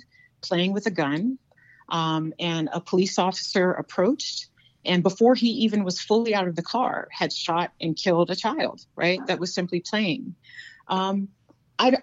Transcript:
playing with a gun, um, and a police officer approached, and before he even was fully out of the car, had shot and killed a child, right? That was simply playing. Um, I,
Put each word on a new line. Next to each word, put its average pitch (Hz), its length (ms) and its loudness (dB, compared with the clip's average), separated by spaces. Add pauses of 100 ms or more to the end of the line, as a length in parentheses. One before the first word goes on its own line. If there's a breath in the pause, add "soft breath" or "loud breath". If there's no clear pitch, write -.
(420 soft breath)
playing 180 320 0
with 202 120 -2
a 220 60 -2
gun, 165 480 -2 (500 soft breath)
um, 160 480 -2
and 165 340 -2
a 170 80 -4
police 190 380 0
officer 185 540 2
approached, - 800 -2 (360 soft breath)
and 180 160 2
before 226 320 6
he 233 140 4
even 214 360 2
was 180 160 -4
fully 226 360 0
out 190 120 0
of 165 80 -4
the 175 60 -4
car, - 500 -2
had 160 220 -2
shot 170 380 -2 (100)
and 165 140 -2
killed 175 340 2
a 185 60 -4
child, - 500 -2 (100)
right? 180 300 0
That 170 140 -2
was 180 140 -4
simply 180 260 -2
playing. 180 560 -4 (520 loud breath)
Um, 196 420 -2 (500)
I, 262 240 4